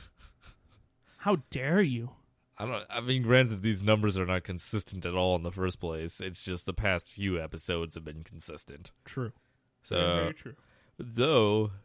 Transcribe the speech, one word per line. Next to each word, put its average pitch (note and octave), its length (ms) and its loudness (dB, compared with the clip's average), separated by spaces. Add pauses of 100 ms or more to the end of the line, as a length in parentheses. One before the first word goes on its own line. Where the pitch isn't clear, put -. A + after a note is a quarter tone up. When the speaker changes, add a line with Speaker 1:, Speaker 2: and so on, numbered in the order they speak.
(1160)
Speaker 1:
How G3 200 2 (120)
dare D3 320 2
you? B2 300 0 (460)
Speaker 2:
I G#2 80 -4
don't, A2+ 240 -4
I A#2+ 120 -4
mean, B2+ 220 2
granted, A2+ 380 6
these G#2 200 0
numbers G#2 360 4
are F#2 80 0
not F#2 180 0
consistent F#2+ 600 -6
at F2 100 -4
all F#2 200 4
in E2+ 80 -2
the F2 80 -4
first F#2 280 -2
place. E2 420 -6
It's F#2 220 -8
just F2+ 220 -6
the F#2 80 -4
past F#2+ 360 0
few F#2+ 320 -2
episodes E2 540 -6
have E2 100 -12
been D#2 180 -12
consistent. - 680 -16 (140)
Speaker 1:
True. A#2+ 260 -6 (520)
Speaker 2:
So, - 120 -4
Speaker 1:
Very, F2 260 2
very E2+ 120 -2
true. - 220 -16 (420)
Speaker 2:
though A2+ 760 4 (140)